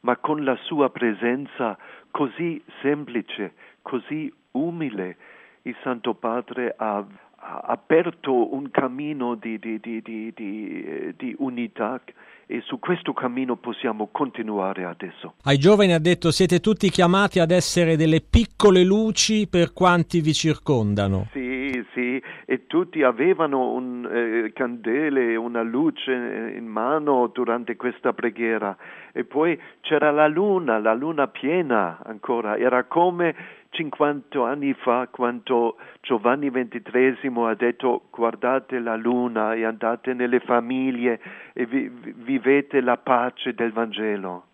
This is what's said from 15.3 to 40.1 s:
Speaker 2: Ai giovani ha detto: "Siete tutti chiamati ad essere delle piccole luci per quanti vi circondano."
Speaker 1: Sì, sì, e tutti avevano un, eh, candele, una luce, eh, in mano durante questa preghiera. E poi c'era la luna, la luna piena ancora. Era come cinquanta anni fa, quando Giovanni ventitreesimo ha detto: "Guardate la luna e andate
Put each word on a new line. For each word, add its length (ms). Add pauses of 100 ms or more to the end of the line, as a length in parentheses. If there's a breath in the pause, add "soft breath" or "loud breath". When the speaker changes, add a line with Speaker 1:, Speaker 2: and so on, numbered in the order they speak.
Speaker 2:
Ai 140
giovani 340
ha 80
detto: 320
"Siete 300
tutti 280
chiamati 520
ad 100
essere 460
delle 240
piccole 640
luci 640
per 240
quanti 480
vi 100
circondano." 1000
Speaker 1:
Sì, 600
sì, 300 (220 loud breath)
e 220
tutti 360
avevano 680
un, 360
eh, 440
candele, 840
una 280
luce, 920
eh, 40
in 80
mano 640
durante 480
questa 380
preghiera. 640 (340 loud breath)
E 140
poi 340 (220 loud breath)
c'era 300
la 160
luna, 520
la 140
luna 340
piena 760
ancora. 500
Era 300
come 680 (140)
cinquanta 800
anni 260
fa, 380
quando 640 (260 loud breath)
Giovanni 480
ventitreesimo 960
ha 80
detto: 560
"Guardate 680
la 160
luna 580
e 120
andate 480